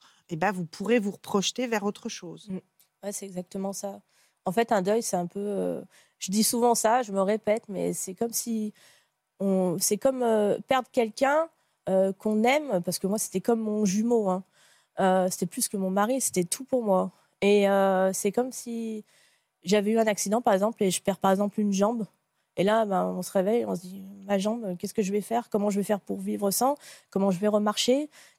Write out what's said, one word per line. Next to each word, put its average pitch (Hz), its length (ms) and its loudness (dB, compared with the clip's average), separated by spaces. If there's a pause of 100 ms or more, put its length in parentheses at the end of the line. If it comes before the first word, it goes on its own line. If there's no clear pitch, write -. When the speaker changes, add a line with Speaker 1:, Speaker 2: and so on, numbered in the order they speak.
(300)
Speaker 1:
eh 170 60 -6
ben, 180 140 0
vous 185 140 -4
pourrez 208 340 0
vous 202 120 -2
reprojeter - 560 -2
vers 214 180 -2
autre 208 240 -6
chose. 165 400 -14
Speaker 2:
Mm. 185 100 -8 (460)
Ouais, 202 80 -6
c'est 196 140 -10
exactement 190 480 -8
ça. 202 260 -10 (440)
En 185 80 -2
fait, 233 200 2
un 202 80 4
deuil, 214 220 0
c'est - 140 -4
un 175 100 -2
peu... 202 140 -10
Euh, 180 420 -4 (360)
je - 120 -8
dis 214 120 2
souvent 233 320 2
ça, 226 280 2
je 208 100 -8
me 196 80 0
répète, 208 480 0
mais 175 240 -4
c'est 185 220 -8
comme 233 180 -4
si 220 400 -4 (680)
on, 185 380 2
c'est 202 200 0
comme, 262 240 0
euh, 214 340 2 (100)
perdre 262 240 0
quelqu'un, 269 600 0 (400)
euh, 190 240 2
qu'on 214 300 0
aime, 262 380 2
parce 175 160 -4
que - 80 -4
moi, 208 120 0
c'était - 240 -4
comme 233 180 0
mon 214 240 -2
jumeau, 214 460 2
hein. 185 140 -2 (560)
Euh, 185 300 4
c'était - 160 -4
plus - 220 -4
que - 80 -6
mon 190 140 -2
mari, 214 320 0
c'était 180 220 0
tout - 200 -8
pour 247 180 0
moi. 190 300 2 (300)
Et, 202 260 6
euh, 196 460 4
c'est 196 180 -2
comme 247 180 -2
si 226 540 -8 (600)
j'avais 208 260 2
eu 226 80 4
un 220 80 4
accident, 214 340 0
par 220 140 4
exemple, 208 280 0
et 190 80 4
je - 120 -2
perds, 196 160 -2
par 190 120 2
exemple, 202 300 0
une 208 120 2
jambe. 202 340 0 (500)
Et 175 80 2
là, 214 220 4
ben, 185 180 0
on 185 180 -4
se - 80 -10
réveille, 214 360 0
on 190 100 -4
se 170 60 -8
dit, « 190 200 -16 (240)
Ma 202 120 0
jambe, 208 400 -4
qu'est-ce - 160 -8
que 220 80 0
je 190 100 -2
vais 208 80 0
faire ? 226 300 -4
Comment 208 180 0
je 202 100 0
vais 196 60 0
faire 202 160 -2
pour 196 200 -8
vivre 202 300 -2
sans ? 269 260 0 (340)
Comment 196 200 2
je 175 80 0
vais 208 100 0
remarcher ? 214 600 2 (300)